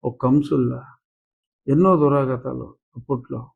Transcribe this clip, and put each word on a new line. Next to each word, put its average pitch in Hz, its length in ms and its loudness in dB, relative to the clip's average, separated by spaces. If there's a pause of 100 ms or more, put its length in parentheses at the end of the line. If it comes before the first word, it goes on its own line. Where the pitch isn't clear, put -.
ఒక 123 100 -6 (100)
కంసుల్లా 131 560 0 (920)
ఎన్నో 180 200 4 (100)
దురాగతాలు 131 640 0 (320)
అప్పట్లో 123 420 -8 (160)